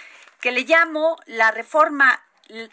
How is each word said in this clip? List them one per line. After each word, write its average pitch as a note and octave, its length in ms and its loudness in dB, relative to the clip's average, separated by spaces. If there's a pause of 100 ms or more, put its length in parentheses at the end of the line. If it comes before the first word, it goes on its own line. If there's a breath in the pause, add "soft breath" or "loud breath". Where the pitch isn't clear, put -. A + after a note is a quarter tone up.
(400 loud breath)
que B3 120 -4
le B3 100 -4
llamo D#4+ 640 0
la A3+ 260 0
reforma, C#4 680 0 (520)